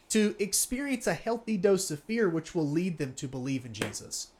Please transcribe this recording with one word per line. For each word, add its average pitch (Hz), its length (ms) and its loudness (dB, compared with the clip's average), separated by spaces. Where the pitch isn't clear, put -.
to 208 300 4
experience 247 680 -2
a 185 60 2
healthy 226 440 -2
dose 190 340 4
of 147 120 -8
fear, 220 260 2
which 160 260 -4
will 156 120 2
lead 170 300 0
them 131 180 -4
to 143 120 -8
believe 131 380 -4
in 117 80 -12
Jesus. - 540 -6